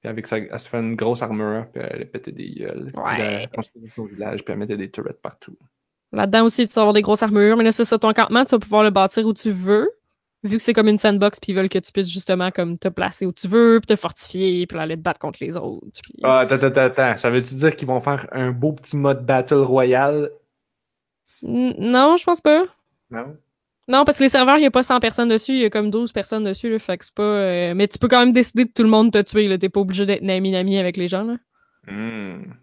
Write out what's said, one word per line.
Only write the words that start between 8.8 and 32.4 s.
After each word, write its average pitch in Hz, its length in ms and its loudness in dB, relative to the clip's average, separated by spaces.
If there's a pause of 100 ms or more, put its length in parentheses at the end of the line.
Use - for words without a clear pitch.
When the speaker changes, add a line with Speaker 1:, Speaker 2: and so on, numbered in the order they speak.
Speaker 2:
le 214 80 4
bâtir 196 340 0
où 226 80 0
tu 214 180 -4
veux, 202 400 0 (520)
vu 208 120 -4
que 226 80 -2
c'est 233 100 0
comme 214 140 4
une 214 100 4
sandbox, 202 420 2
puis - 120 -8
ils 180 40 -2
veulent 190 140 0
que 185 100 -2
tu - 120 -10
puisses 190 180 -4
justement 185 400 -2
comme 175 280 -4
te - 100 -6
placer 180 380 -6
où 180 80 -4
tu - 160 -12
veux, 233 320 6
puis - 120 -18
te 202 60 0
fortifier, 180 640 -4
puis 170 140 -12
aller 160 160 -6
te 160 60 -14
battre 165 180 -4
contre - 220 -10
les 160 160 -8
autres, - 440 -12
puis - 120 -20 (100)
Speaker 1:
Ah, 131 160 6
attends, 131 160 2
attends, 135 260 2
attends. 127 360 2
Ça 123 120 0
veut-tu 123 260 -2
dire 147 200 0
qu'ils 139 140 -10
vont 127 100 0
faire 143 320 -4
un 127 200 -4
beau 131 200 -2
petit - 240 -10
mode 139 300 0
Battle 131 300 2
Royale ? 135 760 2 (1120)
Speaker 2:
N-, 247 340 -4
non, 254 380 4
je 349 80 -2
pense 349 160 0
pas. 311 240 4 (480)
Speaker 1:
Non ? 143 240 -12 (520)
Speaker 2:
Non, 269 180 4
parce 285 140 2
que 277 40 6
les 269 60 6
serveurs, 269 300 4
il 302 40 4
y 277 40 6
a 226 40 4
pas 254 120 2
cent 254 160 2
personnes 233 300 0
dessus, 220 240 0
il 262 80 0
y 226 40 2
a 208 40 2
comme 208 220 0
douze 226 200 -2
personnes 214 320 -6
dessus, 202 260 -4
là, 220 100 -2
fait 180 180 -6
que - 80 -20
c'est - 80 -20
pas, 208 100 -4
euh... 185 520 0
mais 202 120 2
tu - 120 -10
peux 247 80 0
quand 247 120 6
même 247 140 6
décider 240 320 2
de 233 60 -10
tout 240 120 0
le 220 60 6
monde 214 220 6
te 208 100 2
tuer, 208 260 0
là, 190 100 0
t'es 190 120 -2
pas 202 100 -2
obligé 190 260 -2
d'être 196 180 -2
nami-nami 190 540 0
avec 180 180 -2
les 180 120 -4
gens, 190 160 -4
là. 233 140 -6 (500)
Speaker 1:
Hmm. 107 760 -12